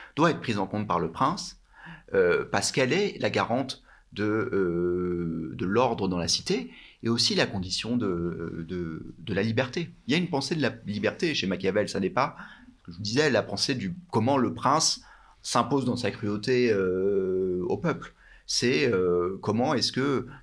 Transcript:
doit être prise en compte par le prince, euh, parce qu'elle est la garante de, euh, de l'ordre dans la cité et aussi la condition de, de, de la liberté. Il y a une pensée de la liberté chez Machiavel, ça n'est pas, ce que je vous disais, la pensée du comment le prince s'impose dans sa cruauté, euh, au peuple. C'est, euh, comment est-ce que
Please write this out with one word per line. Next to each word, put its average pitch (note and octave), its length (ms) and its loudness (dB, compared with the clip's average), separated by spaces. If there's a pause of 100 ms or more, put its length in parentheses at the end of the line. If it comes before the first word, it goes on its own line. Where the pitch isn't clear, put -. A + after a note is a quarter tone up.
(160)
doit D#3+ 160 4
être F3 80 -4
prise G#2+ 180 -2
en G2 80 0
compte G#2+ 220 -4
par F2 120 2
le E2+ 120 0
prince, - 480 -2 (540)
euh, F2 360 4
parce - 220 0
qu'elle C3 200 2
est F#3+ 280 0
la A2 100 0
garante A2+ 540 -2 (300)
de, G2+ 100 -2
euh, F2 1300 0
de - 120 -4
l'ordre G#2+ 420 2
dans F2+ 100 0
la E2+ 100 -2
cité - 440 -2 (320)
et A2+ 60 0
aussi A#2 260 2
la D#3+ 100 4
condition G#2+ 520 -4
de, E2+ 680 -2
de, E2+ 500 -6
de - 160 -6
la F#2+ 100 0
liberté. B2 480 -2 (160)
Il B2 60 2
y - 20 4
a - 20 4
une F3 120 0
pensée D3 260 -2
de D#3 60 0
la A#2 100 2 (140)
liberté G#2 500 0
chez - 100 -2
Machiavel, F#2+ 420 2
ça F#2 120 -4
n'est F#2 100 0
pas, C3 260 0 (440)
ce - 60 -20
que F2 80 -16
je E2+ 40 -14
vous F#2+ 60 -10
disais, B2+ 260 2
la A2 140 4
pensée - 320 -2
du F#2+ 180 -4 (160)
comment A#2+ 280 2
le G#2+ 160 2
prince - 480 2 (420)
s'impose B2+ 420 2
dans A#2+ 120 0
sa A2 120 -2
cruauté, A2+ 640 2
euh, F#2 960 2
au F#2+ 100 0
peuple. D3+ 360 -4 (340)
C'est, C3 440 2
euh, F2+ 500 2
comment A#2+ 340 2
est-ce G#2+ 160 0
que C3 340 0 (180)